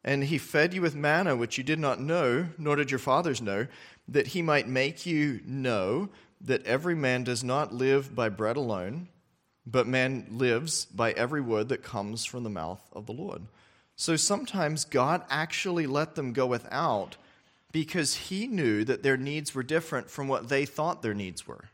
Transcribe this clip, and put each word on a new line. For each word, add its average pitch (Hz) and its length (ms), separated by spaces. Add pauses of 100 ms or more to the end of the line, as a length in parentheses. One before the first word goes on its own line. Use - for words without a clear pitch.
"And 139 220
he 151 120
fed 160 380
you 190 80
with 156 120
manna, 151 400
which 117 220
you 131 60
did 156 160
not 139 200
know, 151 500 (100)
nor 147 160
did 143 160
your 131 80
fathers 139 420
know, 104 240 (420)
that 139 200
he 170 160
might 147 240
make 131 400
you 147 360
know 127 680 (300)
that - 280
every 151 260
man 127 300
does 120 200
not 127 300
live 135 400
by 117 160
bread 107 280
alone, 117 500 (560)
but 123 220
man 127 460
lives 120 540
by 113 260
every 127 280
word 117 300
that 131 140
comes 104 420
from 123 180
the 113 60
mouth 90 320 (120)
of 107 120
the 110 80
Lord." 127 300 (520)
So - 200
sometimes 175 680
God 143 440
actually 160 560
let 147 300
them 131 180
go 127 140
without 123 680 (560)
because 156 440
he 202 320
knew 127 360
that 120 200
their 139 140
needs 143 360
were 131 80
different 151 480
from 139 180
what 117 220
they 139 160
thought 156 380
their 110 100
needs 98 320
were - 280